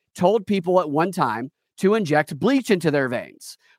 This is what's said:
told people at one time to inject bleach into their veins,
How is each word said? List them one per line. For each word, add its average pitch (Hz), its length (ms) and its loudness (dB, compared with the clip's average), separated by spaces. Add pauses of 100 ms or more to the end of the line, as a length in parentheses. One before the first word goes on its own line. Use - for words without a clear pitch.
(140)
told 196 320 2
people 185 340 0
at 156 80 -2
one 165 240 0
time 127 380 -2 (260)
to 196 180 2
inject 151 440 0
bleach 233 320 0
into 165 200 2
their 139 180 0
veins, 90 500 -12 (200)